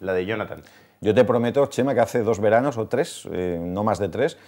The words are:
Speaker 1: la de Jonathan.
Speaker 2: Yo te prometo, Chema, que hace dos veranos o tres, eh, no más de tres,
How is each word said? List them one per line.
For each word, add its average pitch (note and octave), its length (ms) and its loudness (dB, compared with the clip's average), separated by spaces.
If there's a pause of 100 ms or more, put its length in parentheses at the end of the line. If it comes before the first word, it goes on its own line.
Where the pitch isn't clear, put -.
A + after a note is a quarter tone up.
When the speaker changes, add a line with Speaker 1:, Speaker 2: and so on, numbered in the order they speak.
Speaker 1:
la F#2+ 140 -4
de F2+ 100 0
Jonathan. F#2+ 380 -6 (380)
Speaker 2:
Yo G#2 140 2
te B2 100 8
prometo, A#2+ 420 2
Chema, C3 280 0
que A#2+ 60 2
hace A#2 220 2
dos G#2 160 0
veranos A2+ 400 2
o G#2+ 80 -4
tres, - 460 -4
eh, F2 280 -4
no F2+ 220 -4
más G#2+ 160 0
de G2+ 100 -4
tres, B2+ 400 -4